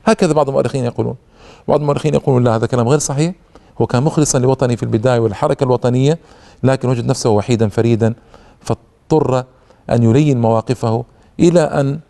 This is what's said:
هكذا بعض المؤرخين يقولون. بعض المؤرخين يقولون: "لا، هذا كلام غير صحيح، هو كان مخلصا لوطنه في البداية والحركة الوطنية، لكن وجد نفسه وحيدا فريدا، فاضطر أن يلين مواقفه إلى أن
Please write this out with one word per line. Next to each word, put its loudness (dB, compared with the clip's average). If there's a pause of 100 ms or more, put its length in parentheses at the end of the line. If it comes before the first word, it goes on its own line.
هكذا 2
بعض 2
المؤرخين -2
يقولون. -4 (540)
بعض 2
المؤرخين -2
يقولون: 0
"لا، 2
هذا -2
كلام -2
غير 2
صحيح، -4 (460)
هو 2
كان 0
مخلصا 0
لوطنه 0
في -8
البداية 0
والحركة -2
الوطنية، 0 (440)
لكن 0
وجد -2
نفسه -2
وحيدا 0
فريدا، 0 (460)
فاضطر -2 (460)
أن 2
يلين 2
مواقفه -2 (360)
إلى 4
أن -2